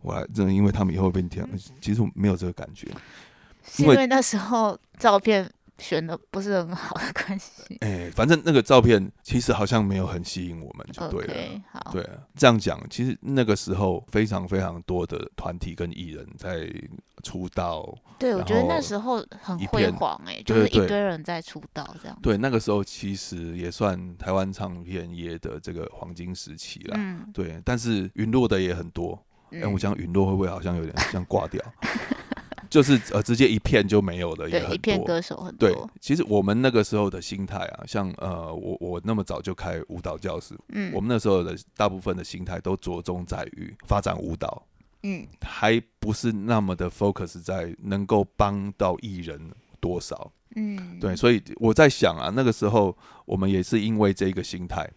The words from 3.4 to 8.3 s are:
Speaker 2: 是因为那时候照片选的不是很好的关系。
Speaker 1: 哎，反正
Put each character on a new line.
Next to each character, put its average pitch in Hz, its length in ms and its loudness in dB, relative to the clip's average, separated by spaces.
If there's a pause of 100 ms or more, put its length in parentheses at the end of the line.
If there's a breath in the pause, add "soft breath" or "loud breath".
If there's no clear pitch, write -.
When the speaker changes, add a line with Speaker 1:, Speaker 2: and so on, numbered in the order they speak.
Speaker 2:
是 - 140 0
因 302 60 10
为 269 180 8
那 262 160 6
时 214 160 0
候 214 400 0 (180)
照 202 220 6
片 196 320 2 (280)
选 160 280 -2
的 165 100 -6 (140)
不 196 100 -6
是 202 180 -2
很 170 140 -4
好 - 220 -8
的 - 180 -6
关 - 240 -4
系。 - 440 -14
Speaker 1:
哎， 92 340 -4
反 117 120 4
正 160 180 6